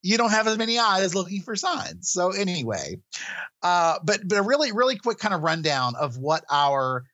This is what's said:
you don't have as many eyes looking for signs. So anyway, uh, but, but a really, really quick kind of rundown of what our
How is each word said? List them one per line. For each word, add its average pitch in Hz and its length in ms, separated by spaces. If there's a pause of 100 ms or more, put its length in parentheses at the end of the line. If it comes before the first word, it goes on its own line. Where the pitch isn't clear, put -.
you 202 160
don't 233 120
have 220 180
as 220 100
many 226 200
eyes 190 360
looking 190 280
for 233 120
signs. 254 560
So 180 220
anyway, 117 640 (680)
uh, 175 400
but, 208 240
but 202 120
a 202 40
really, 262 300
really 247 240
quick 226 220
kind 208 140
of 165 100
rundown 151 520
of 131 240
what 151 320
our 135 640